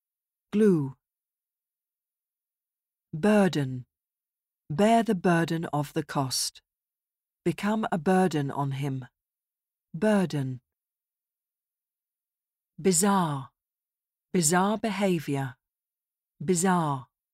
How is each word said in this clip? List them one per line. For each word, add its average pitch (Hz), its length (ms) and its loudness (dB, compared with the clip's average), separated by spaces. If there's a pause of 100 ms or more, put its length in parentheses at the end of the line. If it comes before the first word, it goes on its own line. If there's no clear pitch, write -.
(520)
Glue. 175 440 2 (2250)
Burden. 156 720 2 (840)
Bear 220 340 4
the 220 120 0
burden 165 560 0
of 147 220 -4
the 160 100 -4
cost. - 580 -6 (840)
Become 202 480 -2
a 156 60 -4
burden 160 540 0
on 139 200 -4
him. 135 340 -6 (880)
Burden. 160 680 0 (2250)
Bizarre. 170 680 2 (840)
Bizarre 185 440 2
behavior. 170 800 -2 (880)
Bizarre. 165 640 0 (260)